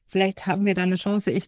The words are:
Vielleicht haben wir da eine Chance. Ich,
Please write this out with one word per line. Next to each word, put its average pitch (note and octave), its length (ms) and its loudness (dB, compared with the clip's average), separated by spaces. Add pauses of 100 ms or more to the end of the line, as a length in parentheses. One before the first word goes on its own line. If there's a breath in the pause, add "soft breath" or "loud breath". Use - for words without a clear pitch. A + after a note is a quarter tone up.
Vielleicht F#3+ 400 -2
haben F#3+ 180 2
wir G3 80 2
da F3+ 80 0
eine F#3 140 2
Chance. G3+ 340 0
Ich, - 180 0